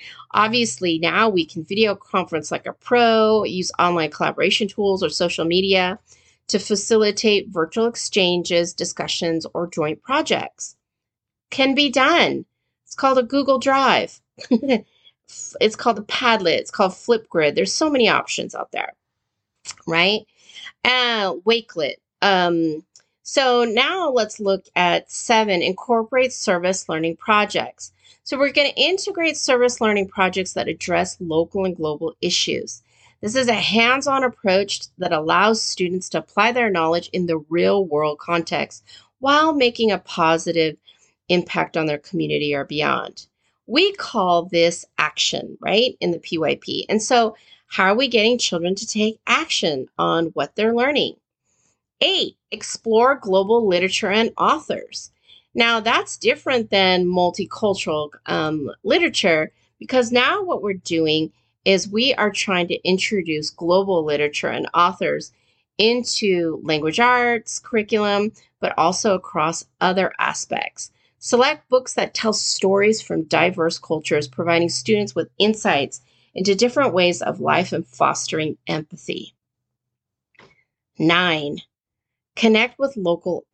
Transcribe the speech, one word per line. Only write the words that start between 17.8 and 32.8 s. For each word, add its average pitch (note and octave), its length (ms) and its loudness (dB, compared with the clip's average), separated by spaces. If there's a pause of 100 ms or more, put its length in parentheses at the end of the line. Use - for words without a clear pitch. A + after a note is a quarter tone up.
many B3 220 2
options - 440 -2
out - 180 -10
there, - 200 -8 (920)
right? F3 340 2 (640)
Uh, A#3 520 0 (100)
Wakelet. G#3+ 480 -2 (260)
Um, F3 640 2 (380)
so B3 420 2
now C#4+ 460 0
let's E3 280 -2
look G3 280 -2 (100)
at F3 340 0
seven, G#3+ 520 0
incorporate A#3 680 0
service F#3 580 -2
learning E3 260 -2
projects. G#3 760 -2 (320)
So - 160 -6
we're C4+ 140 2
gonna C#4+ 240 2
integrate E4+ 640 -2
service B3 420 0
learning G#3 280 0
projects F#3 440 -2
that - 160 -4
address F3 500 -4
local E3+ 460 -2
and F#3 100 -2
global D#3 460 -6
issues. - 640 -4 (400)